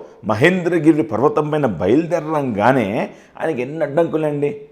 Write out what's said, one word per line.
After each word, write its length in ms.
మహేంద్రగిరి 800
పర్వతం 460
పైన 160
బయలుదేరంగానే 1400
ఆయనకి 200
ఎన్ని 240
అడ్డంకులండి. 760